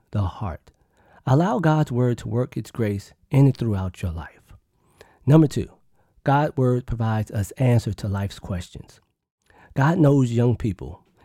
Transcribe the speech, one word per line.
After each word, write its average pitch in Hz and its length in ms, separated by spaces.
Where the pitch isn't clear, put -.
the 107 120
heart. 92 480
Allow 175 320
God's 156 340
word 123 260
to - 100
work 120 280
its 110 140
grace 104 420
in 139 160
and 131 100
throughout 95 460
your 90 80
life. - 420
Number 156 220
two, - 220
God's 147 320
word 127 300
provides 110 440
us 101 220
answer 120 420
to - 140
life's 98 300
questions. - 600
God 151 240
knows 139 340
young 120 240
people - 480